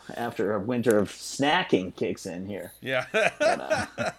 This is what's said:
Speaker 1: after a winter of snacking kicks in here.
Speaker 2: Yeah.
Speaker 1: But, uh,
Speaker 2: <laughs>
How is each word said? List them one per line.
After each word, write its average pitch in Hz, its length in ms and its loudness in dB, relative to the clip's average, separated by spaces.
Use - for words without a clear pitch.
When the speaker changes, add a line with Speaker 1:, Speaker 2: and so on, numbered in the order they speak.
Speaker 1:
after 110 380 -2
a 104 60 0
winter 113 380 4
of 98 120 4
snacking 175 840 0
kicks 95 300 -4
in 92 200 -8
here. 92 340 -8
Speaker 2:
Yeah. 127 320 0
Speaker 1:
But, 214 300 2
uh, 302 440 2
Speaker 2:
<laughs> 226 200 -2